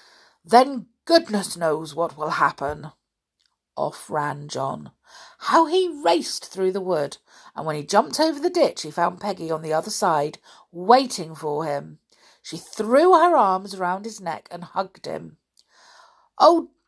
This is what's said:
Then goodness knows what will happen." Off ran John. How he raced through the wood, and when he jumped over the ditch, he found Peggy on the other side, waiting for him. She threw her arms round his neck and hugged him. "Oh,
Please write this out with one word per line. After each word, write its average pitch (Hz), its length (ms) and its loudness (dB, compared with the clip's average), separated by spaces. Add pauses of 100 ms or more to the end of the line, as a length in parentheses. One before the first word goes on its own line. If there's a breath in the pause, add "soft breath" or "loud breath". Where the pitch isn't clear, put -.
(420 soft breath)
Then 262 460 4 (160)
goodness 330 500 2
knows 156 400 -2
what 156 220 -4
will 151 140 -6
happen." 147 600 -2 (840)
Off 143 320 -6
ran 147 400 -6
John. 135 440 -8 (460 loud breath)
How 330 280 2
he 339 360 -2
raced - 440 -2
through 185 260 -2
the 196 80 -4
wood, 160 380 -4 (360 loud breath)
and 151 120 -8
when 151 100 -4
he 147 60 -8
jumped - 360 0
over 302 220 2
the 339 80 0
ditch, 349 340 0
he 151 80 -10
found 180 300 -2
Peggy 185 300 -6
on 160 100 -2
the 156 140 -4
other 160 160 -2
side, 151 480 0 (340 soft breath)
waiting 185 600 2
for 151 320 -6
him. 151 320 -8 (440 soft breath)
She - 140 -14
threw 262 560 2
her 339 240 6
arms 190 400 2
round 190 280 -4
his 220 160 -12
neck 165 300 -10
and 175 140 -12
hugged - 400 -8
him. 160 320 -10 (1040 soft breath)
"Oh, 320 320 6 (180)